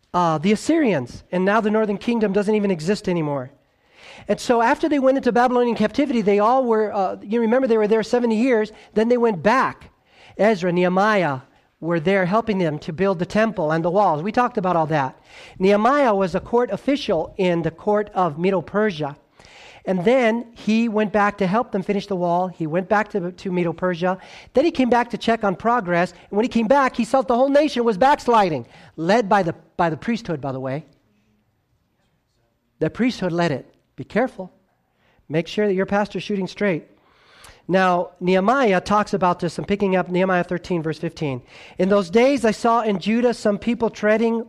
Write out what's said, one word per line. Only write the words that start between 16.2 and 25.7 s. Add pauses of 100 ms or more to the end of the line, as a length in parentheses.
a
court
official
in
the
court
of
Medo-Persia. (720)
And
then
he
went
back
to
help
them
finish
the
wall.
He
went
back
to,
to
Medo-Persia. (360)
Then
he
came
back
to
check
on
progress.